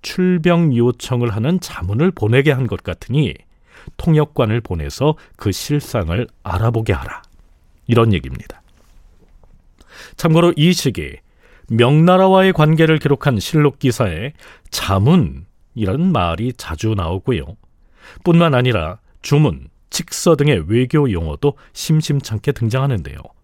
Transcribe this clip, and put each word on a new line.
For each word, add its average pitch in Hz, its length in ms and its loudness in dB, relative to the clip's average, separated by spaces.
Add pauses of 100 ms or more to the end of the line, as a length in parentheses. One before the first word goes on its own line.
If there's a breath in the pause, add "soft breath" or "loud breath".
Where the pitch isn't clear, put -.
출병 170 720 2
요청을 120 540 0
하는 120 300 -2
자문을 117 520 -2
보내게 131 400 2
한 131 160 -2
것 95 160 -6
같으니 113 520 -4 (640 loud breath)
통역관을 147 640 0
보내서 92 540 -2 (220 soft breath)
그 101 140 -2
실상을 113 760 -4 (160)
알아보게 113 480 -2
하라, 71 300 -6 (680)
이런 113 240 4
얘기입니다. 67 500 -6 (1600 loud breath)
참고로 170 400 2
이 165 160 4
시기 90 440 -4 (520 soft breath)
명나라와의 180 840 4
관계를 156 480 2
기록한 139 400 0
실록 147 400 0
기사에 113 540 -2 (380 loud breath)
자문이라는 107 1400 -2
말이 98 460 -2
자주 110 380 -4
나오고요. 92 500 -4 (800 loud breath)
뿐만 170 300 4
아니라 120 440 -2 (220)
주문, 139 480 0 (200)
칙서 - 460 0
등의 135 320 0
외교 127 440 2
용어도 82 460 -2 (140 soft breath)
심심찮게 143 800 -2
등장하는데요. 113 680 -2 (240)